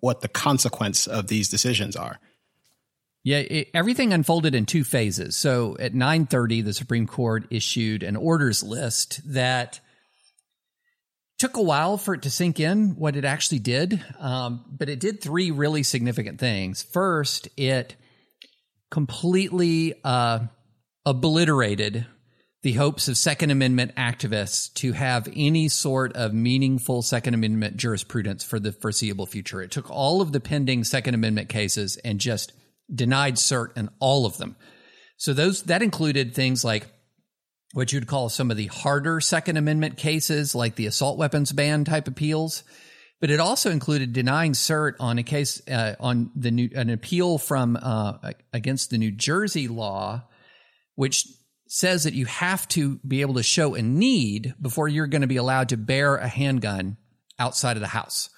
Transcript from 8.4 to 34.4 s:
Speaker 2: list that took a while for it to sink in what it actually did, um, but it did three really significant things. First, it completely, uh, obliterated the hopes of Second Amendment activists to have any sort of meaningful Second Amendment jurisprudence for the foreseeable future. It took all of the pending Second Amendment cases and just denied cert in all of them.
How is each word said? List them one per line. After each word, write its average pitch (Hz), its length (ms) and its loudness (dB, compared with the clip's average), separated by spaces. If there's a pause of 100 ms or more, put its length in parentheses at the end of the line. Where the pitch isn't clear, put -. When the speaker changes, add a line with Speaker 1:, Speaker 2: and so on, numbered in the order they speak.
Speaker 2:
list 117 580 -4 (120)
that 127 460 0 (1600)
took 254 200 -2
a 226 40 2
while 170 360 2
for 190 160 -4
it 147 80 -4
to 143 100 -4
sink 170 300 0
in 196 340 2
what 151 220 -2
it 139 80 -2
actually 143 340 0
did, 147 420 0 (180)
um, 123 520 -4
but 139 160 -6
it 139 140 -6
did 208 180 -2
three 170 320 0
really 147 320 0
significant 120 560 -2
things. 95 420 -2
First, 175 760 0
it 131 360 0 (1000)
completely, 170 1000 2 (100)
uh, 120 360 0 (640)
obliterated 127 1000 2 (580)
the 127 100 2
hopes 143 340 0
of 127 100 0
Second 147 340 2
Amendment 127 440 2
activists 110 800 -2
to 127 180 0
have 123 420 -2
any 156 340 4
sort 131 440 0
of 110 200 -2
meaningful 123 720 2
Second 120 320 0
Amendment 110 420 0
jurisprudence 104 640 -4
for 113 160 -4
the 104 120 -2
foreseeable 101 560 -2
future. 95 340 -8
It 92 80 -12
took - 220 -8
all 147 300 2
of 160 100 0
the 139 80 0
pending 131 440 0
Second 127 300 0
Amendment 110 360 2
cases 101 480 -2
and 104 220 -4
just 110 340 -4 (400)
denied 131 420 2
cert 120 420 -2
in 104 120 -4 (100)
all 135 260 4
of 95 120 -4
them. 90 180 -10 (640)